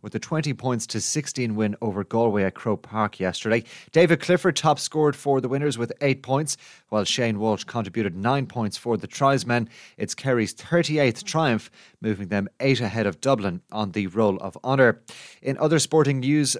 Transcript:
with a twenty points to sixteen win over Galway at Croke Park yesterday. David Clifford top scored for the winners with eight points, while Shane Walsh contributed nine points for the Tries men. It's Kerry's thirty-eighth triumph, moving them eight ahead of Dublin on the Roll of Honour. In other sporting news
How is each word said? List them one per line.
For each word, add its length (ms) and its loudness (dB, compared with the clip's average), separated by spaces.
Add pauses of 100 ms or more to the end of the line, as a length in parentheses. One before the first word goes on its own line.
with 120 -12
a 60 -2
twenty 320 -4
points 360 -2
to 120 -4
sixteen 560 -4
win 240 0
over 240 -4
Galway 380 2
at 140 -2
Croke 260 -4
Park 360 -4
yesterday. 460 0 (260)
David 300 6
Clifford 360 2
top 220 2
scored 380 0
for 240 0
the 80 -4
winners 300 -2
with 240 -4
eight 200 0
points, 360 -2 (320)
while 140 0
Shane 340 0
Walsh 260 0
contributed 500 -4
nine 320 0
points 300 -6
for 220 -2
the 80 -8
Tries 400 2
men. 220 0 (280)
It's 160 -6
Kerry's 400 0
thirty-eighth 680 0
triumph, 480 0 (300)
moving 260 -4
them 220 -2 (100)
eight 220 2
ahead 260 -2
of 140 -4
Dublin 500 0
on 220 -4
the 160 -2
Roll 300 2
of 260 -10
Honour. 360 4 (400)
In 180 -4
other 200 2
sporting 400 2
news 420 0